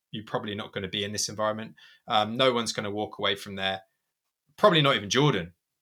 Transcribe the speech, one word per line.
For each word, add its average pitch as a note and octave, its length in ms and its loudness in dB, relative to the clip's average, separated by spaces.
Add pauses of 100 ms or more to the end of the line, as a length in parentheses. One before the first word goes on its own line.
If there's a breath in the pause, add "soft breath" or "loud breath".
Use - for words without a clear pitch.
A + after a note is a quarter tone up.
(120)
you're G#2+ 140 -10
probably A2 300 -4
not G#2 160 -8
gonna G2 160 -6
be G2+ 160 -4
in G2+ 80 -6
this G#2+ 180 -4
environment. G#2+ 460 -4 (320 soft breath)
Um, G#2+ 300 2
no C3 160 4
one's A#2 200 -2
gonna G#2 180 -6
walk G#2 280 -6
away G2+ 160 0
from G2 200 -12
there. F#2+ 260 -2 (760)
Probably E3 240 6
not C#3 140 4
even G2+ 140 -4
Jordan G#2+ 440 2 (280)